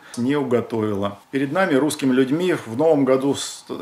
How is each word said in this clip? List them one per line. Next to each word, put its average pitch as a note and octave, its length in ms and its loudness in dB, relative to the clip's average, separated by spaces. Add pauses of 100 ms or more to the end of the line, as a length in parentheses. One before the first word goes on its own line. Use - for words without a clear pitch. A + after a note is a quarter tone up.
(180)
не B2+ 180 0
уготовила. A2 800 -2 (140)
Перед C#3 200 -2
нами, F3+ 220 0
русскими C#3 400 2
людьми, D3 400 2
в A2+ 240 -6
новом D3 280 4
году C3 280 2
с-, - 320 -10 (160)